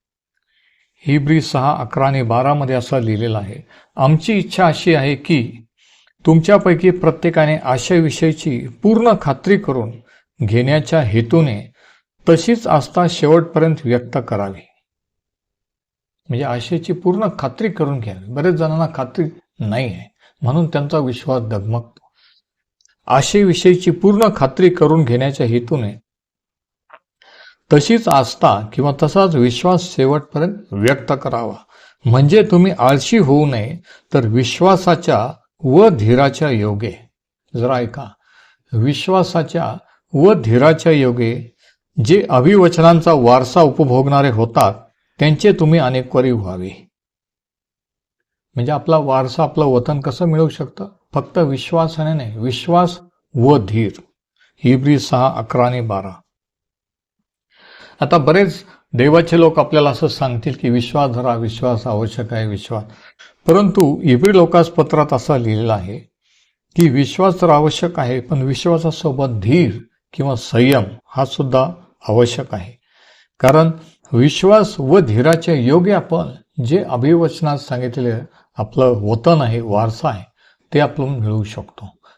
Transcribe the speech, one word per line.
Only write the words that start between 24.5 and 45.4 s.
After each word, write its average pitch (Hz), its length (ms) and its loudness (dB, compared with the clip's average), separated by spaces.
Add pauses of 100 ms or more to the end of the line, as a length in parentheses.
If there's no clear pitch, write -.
करून 160 340 2
घेण्याच्या 131 420 -2
हेतूने 117 460 -2 (1800)
तशीच 220 360 2
आस्था 131 520 2 (120)
किंवा 139 200 -2 (100)
तसाच 175 320 2
विश्वास 147 600 0
शेवटपर्यंत 147 580 -2 (180)
व्यक्त 123 400 0 (100)
करावा, 117 320 -6 (500)
म्हणजे 143 460 4
तुम्ही 180 280 4
आळशी 135 400 2
होऊ 147 280 4
नये, 127 320 -6 (360)
तर 127 120 2
विश्वासाच्या 156 1040 0 (320)
व 165 240 6
धीराच्या 135 600 0
योगे, 104 600 -6 (460)
जरा 123 200 -2
ऐका, 120 320 -8 (640)
विश्वासाच्या 143 1040 -2 (380)
व 156 180 4
धीराच्या 147 600 2
योगे 120 640 -2 (480)
जे 175 260 2
अभिवचनांचा 165 840 4
वारसा 127 500 4
उपभोगणारे 139 680 2
होतात 113 440 0 (440)
त्यांचे 151 340 2